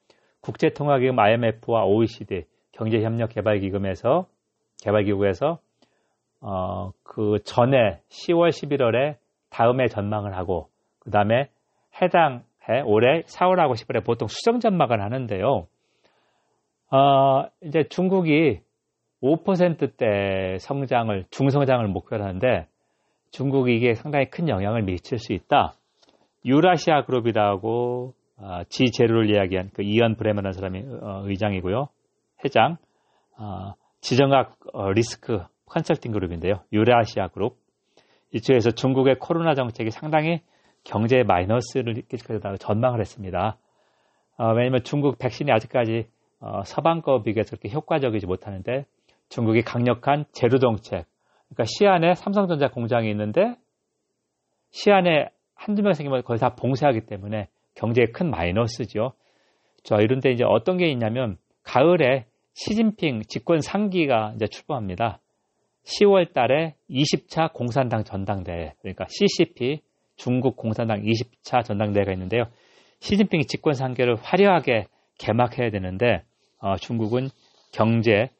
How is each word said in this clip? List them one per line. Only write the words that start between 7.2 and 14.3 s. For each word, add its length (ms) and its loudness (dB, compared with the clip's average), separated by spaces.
전에 640 2
시월, 440 0
십일월에 640 -2
다음 300 2
해 80 2
전망을 480 -4
하고 320 -4
그다음에 480 0
해당 440 2
해 140 0
올해 440 4
사월하고 480 2
십월에 300 -4
보통 240 -2
수정 320 -2